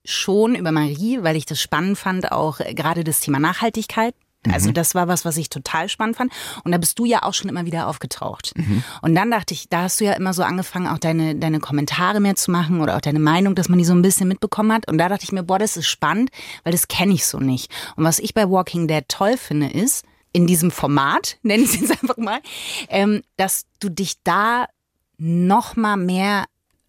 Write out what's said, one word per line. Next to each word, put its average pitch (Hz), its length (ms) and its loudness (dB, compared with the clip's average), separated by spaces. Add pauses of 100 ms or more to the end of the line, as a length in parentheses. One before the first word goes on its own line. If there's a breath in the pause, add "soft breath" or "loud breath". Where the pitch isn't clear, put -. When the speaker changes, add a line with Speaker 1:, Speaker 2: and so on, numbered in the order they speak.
Speaker 1:
schon 220 520 2
über 175 160 0
Marie, 156 500 0
weil 160 140 2
ich 151 100 -4
das 147 140 -6
spannend 185 380 0
fand, 185 340 -2
auch, 151 260 -2
äh, - 160 -6
gerade 160 300 -2
das 156 160 -2
Thema 139 180 0
Nachhaltigkeit. 220 760 0 (380)
Also 92 180 2
Speaker 2:
Mhm. 120 40 0
Speaker 1:
das 165 200 0
war 180 140 2
was, 175 160 -2
was 160 120 -4
ich 160 140 -4
total 160 380 -4
spannend 220 280 -4
fand. 254 160 -2 (320 loud breath)
Und 175 80 0
da 175 60 2
bist - 200 -2
du 233 60 0
ja 233 180 2
auch 196 120 -2
schon - 140 -4
immer 180 180 -6
wieder 165 220 -4
aufgetaucht. - 680 -8
Speaker 2:
Mhm. 104 260 0 (200 loud breath)
Speaker 1:
Und 160 120 4
dann 202 160 4
dachte 214 240 -2
ich, - 140 -14
da 175 140 0
hast 185 180 -2
du 220 40 0
ja 202 80 2
immer 190 220 -2
so 180 80 0
angefangen, 180 440 -2
auch 156 120 -2
deine, 160 380 0
deine 156 240 0
Kommentare 175 600 0
mehr 196 160 2
zu - 140 -2
machen 170 300 2
oder 110 160 0
auch - 40 -2
deine 151 200 0
Meinung, 180 340 4
dass 175 140 0
man 180 100 6
die 175 60 6
so 170 100 4
ein 175 80 6
bisschen 190 260 4
mitbekommen 214 440 0
hat. 226 160 0
Und 156 100 2
da 170 100 2
dachte 196 160 -2
ich - 80 -8
mir, 190 100 -2
boah, 185 160 2
das 214 180 0
ist 165 100 -4
spannend, 190 440 0 (340 loud breath)
weil 170 80 0
das - 160 0
kenn 185 220 0
ich 175 160 2
so - 140 -4
nicht. 131 300 0 (260 loud breath)
Und 160 80 0
was 156 140 2
ich - 160 -6
bei 208 160 4
Walking 175 380 0
Dead 151 200 0
toll 214 280 0
finde, 147 320 -2
ist, 214 360 -2 (280 soft breath)
in 175 140 4
diesem 170 240 4
Format, 143 680 0
<laughs> - 40 -20
nenn 220 200 4
ich's - 180 2
jetzt 285 100 0 (120)
einfach - 160 -2
mal, 226 220 -4 (480 loud breath)
ähm, 202 340 2 (140)
dass - 280 -2 (160)
du 202 80 -4
dich 175 340 -4
da 214 440 2 (520)
noch 175 580 2
mal 214 200 2
mehr 190 480 0 (440)